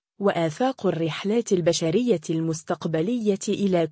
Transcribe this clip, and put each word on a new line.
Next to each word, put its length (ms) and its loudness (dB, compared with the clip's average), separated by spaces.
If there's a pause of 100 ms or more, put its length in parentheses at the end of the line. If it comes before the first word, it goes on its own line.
(220)
وآفاق 680 0
الرحلات 640 0
البشرية 760 2
المستقبلية 1120 -2 (100)
إلى 420 2